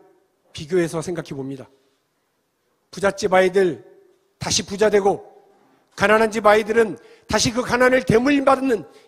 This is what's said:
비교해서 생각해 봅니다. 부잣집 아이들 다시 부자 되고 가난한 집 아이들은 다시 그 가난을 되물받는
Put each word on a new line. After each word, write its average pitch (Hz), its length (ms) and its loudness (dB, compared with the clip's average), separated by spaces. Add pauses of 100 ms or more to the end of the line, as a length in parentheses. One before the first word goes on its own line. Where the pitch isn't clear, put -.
(520)
비교해서 165 500 -4
생각해 170 280 -10
봅니다. 135 380 -14 (1200)
부잣집 190 420 -4
아이들 185 500 2 (540)
다시 - 260 -4
부자 202 240 0
되고 196 580 -2 (500)
가난한 214 340 2
집 214 160 -2
아이들은 214 500 2 (300)
다시 233 240 -2
그 233 120 -4
가난을 247 420 2
되물받는 262 840 2 (200)